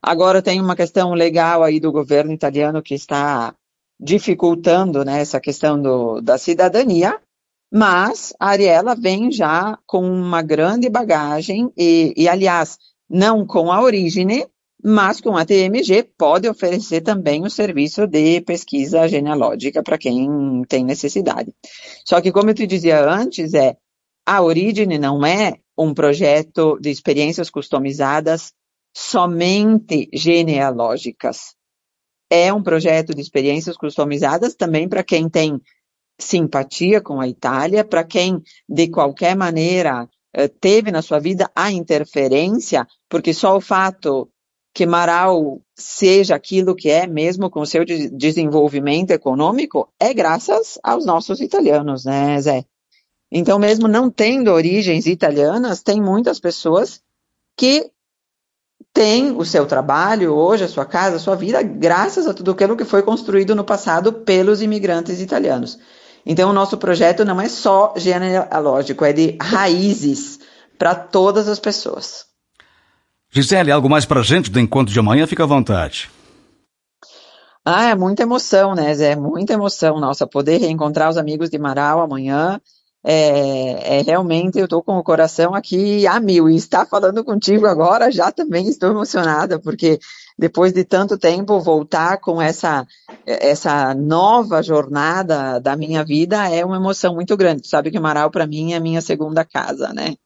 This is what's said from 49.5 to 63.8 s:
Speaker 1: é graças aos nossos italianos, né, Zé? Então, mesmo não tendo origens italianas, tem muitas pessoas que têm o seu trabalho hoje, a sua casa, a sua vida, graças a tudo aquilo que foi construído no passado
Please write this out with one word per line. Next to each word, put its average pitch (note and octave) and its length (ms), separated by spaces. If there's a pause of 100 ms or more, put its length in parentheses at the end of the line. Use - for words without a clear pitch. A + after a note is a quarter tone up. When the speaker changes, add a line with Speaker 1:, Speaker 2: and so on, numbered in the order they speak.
Speaker 1:
é A#3+ 140
graças A#3 680
aos D4+ 220
nossos F3+ 340
italianos, D3 680
né, C#3+ 340
Zé? C#3 240 (640)
Então, F3 280
mesmo A3 280
não A3+ 220
tendo A#3 440
origens E3+ 540
italianas, E3+ 760
tem G#3 180
muitas G3+ 400
pessoas E3+ 600 (580)
que C4+ 320 (1040)
têm A#3 380
o E3+ 120
seu D#3+ 220
trabalho D#3+ 680
hoje, F3+ 320
a E3 40
sua E3+ 180
casa, F3 300
a - 20
sua F3+ 160
vida, G3 280
graças G3 640
a G3+ 60
tudo F#3+ 200
aquilo G3 240
que - 80
foi G3 180
construído G3+ 520
no G#3 100
passado G3 480